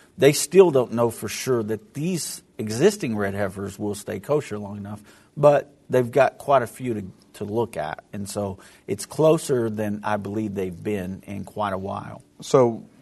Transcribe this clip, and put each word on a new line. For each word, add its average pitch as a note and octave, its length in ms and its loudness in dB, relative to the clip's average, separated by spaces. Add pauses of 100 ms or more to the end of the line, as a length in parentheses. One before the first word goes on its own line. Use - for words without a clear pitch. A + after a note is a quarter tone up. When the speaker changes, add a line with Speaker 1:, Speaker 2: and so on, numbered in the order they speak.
(180)
Speaker 1:
They C#3 160 8
still F3+ 380 6
don't B2+ 220 2
know A#2 160 2
for A2 180 -10
sure A#2+ 360 -2
that G#2+ 300 -8
these D#3+ 500 -6 (140)
existing A#2+ 600 0
red G2 160 -2
heifers G2 460 -6
will G#2 160 -4
stay G2+ 240 -8
kosher C3+ 400 -2
long G#2 180 -12
enough, G2+ 240 -12 (340)
but C#3+ 380 4 (160)
they've B2 220 2
got C3 260 2
quite C#3 240 2
a A2+ 60 -4
few B2 260 -6
to, G#2 100 -6 (300)
to - 100 -10
look G#2+ 320 -2
at. D2+ 280 -6 (100)
And G2+ 160 -8
so G2 300 -6 (280)
it's - 180 -6
closer D#3 640 2
than G#2 340 -4
I G#2+ 140 -2
believe G2+ 360 -6
they've F#2+ 300 -6
been F#2+ 420 -6
in G2 180 -10
quite G2+ 300 -4
a F#2 40 -4
while. G2 440 -10 (200)
Speaker 2:
So A#2+ 440 2 (160)